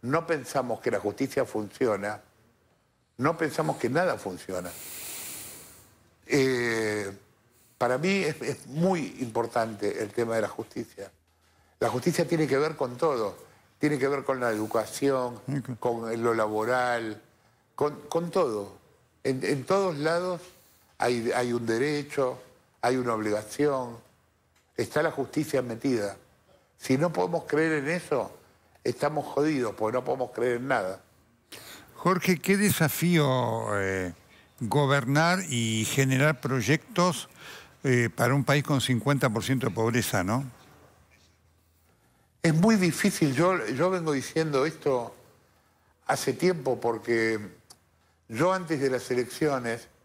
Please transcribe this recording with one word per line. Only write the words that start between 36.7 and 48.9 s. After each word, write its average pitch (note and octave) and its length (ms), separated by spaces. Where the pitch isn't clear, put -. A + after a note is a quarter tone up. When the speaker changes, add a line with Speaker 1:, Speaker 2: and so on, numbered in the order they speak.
Speaker 2:
eh, B2 320
para A#2+ 200
un C#3+ 80
país C#3+ 200
con C#3+ 180
cincuenta C3+ 480
por G#2+ 140
ciento B2+ 240
de G2+ 60
pobreza, A2+ 500
¿no? A#2 220
Speaker 1:
Es E3 140
muy G#3 200
difícil. F3 600
Yo, E3+ 320
yo C#3 240
vengo E3 220
diciendo C#3 520
esto C3 500
hace - 260
tiempo, C3+ 460
porque A2+ 600
yo C3+ 220
antes E3+ 300
de C#3 80
las B2+ 220